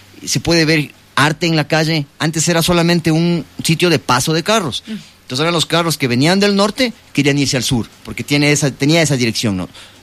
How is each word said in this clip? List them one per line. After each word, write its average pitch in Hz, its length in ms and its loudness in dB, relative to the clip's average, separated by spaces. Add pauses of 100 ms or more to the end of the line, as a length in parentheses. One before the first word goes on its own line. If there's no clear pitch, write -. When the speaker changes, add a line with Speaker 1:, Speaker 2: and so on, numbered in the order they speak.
(260)
Speaker 1:
se - 140 -2
puede 165 240 2
ver 151 280 0 (240)
arte 156 300 0
en 165 120 0
la 147 100 0
calle. 156 380 0 (140)
Antes 156 280 -2
era 170 140 2
solamente 170 500 2
un 170 320 0 (220)
sitio 165 240 2
de 156 100 2
paso 127 320 0
de 160 120 -2
carros. 196 440 -2
Speaker 2:
Mm. 220 60 -10 (300)
Speaker 1:
Entonces 131 200 -6
eran 170 100 0
los 156 140 -2
carros 165 320 0
que 135 80 0
venían 147 320 2
del 202 160 2
norte, 214 360 0 (220)
querían 139 240 2
irse 139 180 0
al - 80 -2
sur, 117 240 -2 (160)
porque 110 200 -10
tiene 143 280 2
esa, 147 200 0
tenía 156 320 0
esa 143 120 0
dirección, 113 420 -2
¿no? 90 120 -8 (340)